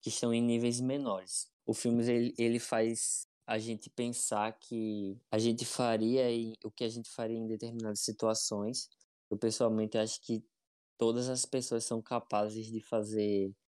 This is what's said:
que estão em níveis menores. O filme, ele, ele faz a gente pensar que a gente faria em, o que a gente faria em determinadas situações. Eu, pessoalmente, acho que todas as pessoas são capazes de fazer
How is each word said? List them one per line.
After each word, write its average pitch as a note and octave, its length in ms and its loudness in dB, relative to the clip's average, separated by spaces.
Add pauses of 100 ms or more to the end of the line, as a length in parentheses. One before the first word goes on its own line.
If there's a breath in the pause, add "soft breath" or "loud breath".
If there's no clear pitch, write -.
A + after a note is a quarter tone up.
que - 60 -6
estão A#2 260 0
em A#2 80 2
níveis A#2+ 380 2
menores. B2+ 680 -4 (180)
O A2+ 80 0
filme, A#2+ 360 2
ele, A#2+ 280 2
ele A#2 200 2
faz A2+ 680 0 (180)
a A2 120 0
gente A2+ 320 -6
pensar A2+ 680 -2
que G#2+ 600 -4 (120)
a A2 80 0
gente A#2 280 2
faria A#2+ 640 2
em, A2+ 240 -2 (100)
o A2 60 -6
que - 140 -6
a A2+ 40 0
gente A2+ 220 -8
faria A#2 260 -4
em A2+ 120 -4
determinadas A2 520 -4
situações. A2 880 0 (400)
Eu, G#2 80 -2
pessoalmente, A2 600 2
acho A2 240 -2
que A2+ 200 -2 (540)
todas A#2 320 2
as B2+ 160 0
pessoas A#2+ 400 -2
são A2+ 160 -2
capazes G#2+ 720 -2
de A2+ 100 -4
fazer G#2 720 2 (160)